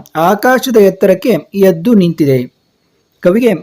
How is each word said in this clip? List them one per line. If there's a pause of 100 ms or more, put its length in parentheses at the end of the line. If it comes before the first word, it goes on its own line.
(160)
ಆಕಾಶದ
ಎತ್ತರಕ್ಕೆ (180)
ಎದ್ದು
ನಿಂತಿದೆ. (760)
ಕವಿಗೆ (100)